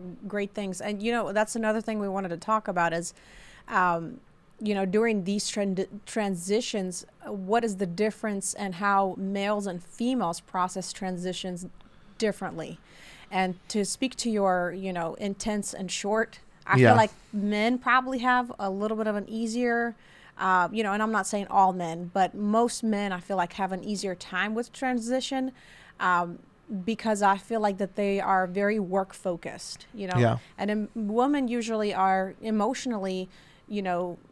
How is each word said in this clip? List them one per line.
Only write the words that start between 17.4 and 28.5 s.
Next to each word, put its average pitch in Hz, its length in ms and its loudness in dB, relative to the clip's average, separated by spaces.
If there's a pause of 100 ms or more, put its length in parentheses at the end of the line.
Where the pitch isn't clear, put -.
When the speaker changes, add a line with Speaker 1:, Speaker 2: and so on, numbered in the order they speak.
Speaker 1:
probably 254 400 2
have 247 400 2
a 196 100 -2
little 202 280 -2
bit 214 100 0
of 214 80 0
an 208 120 -4
easier, 233 680 0 (420)
uh, 185 340 4
you 220 120 -2
know, 202 100 0
and 208 80 0
I'm 220 100 2
not 202 160 0
saying 202 220 -2
all 190 240 6
men, 175 400 -4
but 190 220 2
most 214 480 2
men, 202 280 0
I 180 80 -4
feel 190 180 -6
like, 175 160 -2
have 208 180 -2
an 185 120 -6
easier 196 320 -4
time 185 380 -4
with 233 180 -4
transition, 254 800 -2 (480)
um, 175 400 2 (460)
because 214 360 0
I 196 160 6
feel 226 220 -4
like 208 180 0
that 190 180 -4
they 196 240 2
are 190 280 2
very 202 320 2